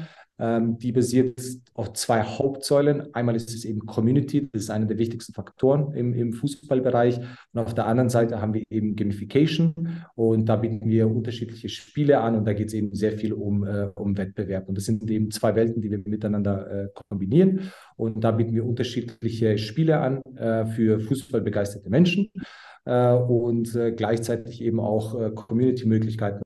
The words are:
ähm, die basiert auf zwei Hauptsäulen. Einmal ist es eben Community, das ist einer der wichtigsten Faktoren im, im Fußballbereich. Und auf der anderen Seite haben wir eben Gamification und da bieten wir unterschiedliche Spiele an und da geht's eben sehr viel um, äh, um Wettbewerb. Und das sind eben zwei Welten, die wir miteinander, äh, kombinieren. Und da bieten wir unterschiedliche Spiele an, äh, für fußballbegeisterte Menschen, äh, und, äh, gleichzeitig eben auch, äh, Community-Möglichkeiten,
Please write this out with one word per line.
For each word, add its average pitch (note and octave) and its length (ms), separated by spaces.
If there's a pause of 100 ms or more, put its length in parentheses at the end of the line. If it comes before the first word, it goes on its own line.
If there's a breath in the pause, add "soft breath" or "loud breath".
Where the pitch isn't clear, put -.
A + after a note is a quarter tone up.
(400 loud breath)
ähm, A2+ 380
die B2 140
basiert B2 500 (320)
auf A2+ 200
zwei A2+ 280
Hauptsäulen. C#3 920
Einmal A#2 200
ist A#2 140
es A#2 160
eben G#2+ 220
Community, C#3 640
das A2 140
ist A2 40
einer G#2+ 160
der G#2 140
wichtigsten A#2 340
Faktoren C#3+ 600
im, A#2+ 200
im A#2+ 180
Fußballbereich. B2 840
Und - 420
auf A2+ 140
der A2 140
anderen B2 220
Seite A#2 300
haben G#2+ 140
wir G#2+ 160
eben G#2+ 260
Gamification D#3 1080 (100)
und A2+ 320
da A2 120
bieten A2+ 300
wir A2 220
unterschiedliche A2+ 600
Spiele C#3+ 520
an A#2 140
und A2 100
da G#2+ 80
geht's G#2 200
eben G#2 200
sehr G2+ 200
viel G#2+ 200
um, G2+ 320
äh, G2+ 300
um G2+ 200
Wettbewerb. F#2+ 540
Und F#2+ 80
das F#2+ 80
sind G#2+ 240
eben G#2+ 220
zwei A2 240
Welten, A2+ 260
die G#2 80
wir G2 160
miteinander, G2+ 800
äh, G2+ 60 (200)
kombinieren. F3 640 (240 loud breath)
Und A2+ 280
da A2+ 60
bieten A2+ 240
wir A2 100
unterschiedliche A2+ 920
Spiele D#3+ 420
an, C3+ 220 (140)
äh, A2+ 320
für A2 320
fußballbegeisterte G#2+ 920
Menschen, F3+ 400 (560 loud breath)
äh, B2 260
und, A#2+ 600
äh, A#2 180
gleichzeitig A#2 720
eben A2+ 180
auch, A2 400
äh, A2 120
Community-Möglichkeiten, A2 1160